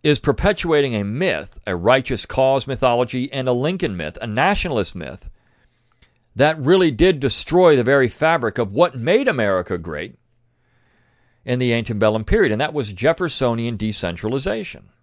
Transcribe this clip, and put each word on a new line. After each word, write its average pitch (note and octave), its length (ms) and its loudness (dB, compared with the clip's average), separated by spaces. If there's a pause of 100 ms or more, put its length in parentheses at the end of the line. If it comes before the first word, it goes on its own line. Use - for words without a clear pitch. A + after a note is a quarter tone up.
is D3 180 2
perpetuating D3 720 0
a G2+ 100 -2
myth, G#2+ 600 -4
a F#2 100 -4
righteous A#2+ 500 0
cause C3+ 400 0
mythology, B2+ 680 -2
and C3 160 -4
a B2 40 2
Lincoln C3+ 440 -2
myth, D#2 240 -8
a A#2 60 -8
nationalist C3+ 680 -2
myth, - 340 -12 (1040)
that D#3 240 2
really E3+ 320 4
did D3+ 300 2
destroy D#3+ 560 4
the A#2+ 80 2
very C3 240 4
fabric D#3 500 0
of G2 140 -2
what D3+ 240 2
made G3+ 320 2
America G2 480 0
great E2 400 -10 (1300)
in B2 140 -2
the A#2+ 160 2
antebellum A2 500 0
period, F#3+ 280 2
and G#2+ 80 -2
that D3+ 140 -2
was A2+ 180 -4
Jeffersonian A#2+ 840 -2
decentralization. A2 1120 -6 (140)